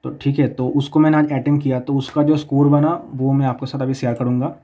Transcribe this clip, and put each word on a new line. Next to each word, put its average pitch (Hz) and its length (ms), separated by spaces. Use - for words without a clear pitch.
तो 131 60
ठीक 143 180
है, 131 80
तो 127 220
उसको 143 300
मैंने 156 180
आज 151 140
अटेम्प्ट 143 320
किया, 127 160
तो 139 160
उसका 139 280
जो 151 140
स्कोर 143 300
बना 147 260
वो 131 200
मैं 139 140
आपके 123 180
साथ 135 160
अभी 131 120
शेयर 123 200
करूँगा। 123 340